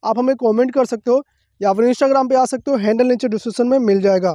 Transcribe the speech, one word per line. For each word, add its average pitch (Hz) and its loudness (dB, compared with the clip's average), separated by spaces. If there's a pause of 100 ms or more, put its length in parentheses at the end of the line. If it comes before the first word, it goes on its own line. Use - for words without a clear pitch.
आप 220 -2
हमें 254 0
कमेंट 240 0
कर 262 2
सकते 233 -4
हो 269 2 (380)
या 196 0
फिर 220 0
Instagram 269 0
पे 262 2
आ 262 4
सकते 262 -6
हो, 262 0
हैंडल 220 0
नीचे 254 0
डिस्क्रिप्शन 226 -4
में 269 2
मिल 202 2
जाएगा। 190 2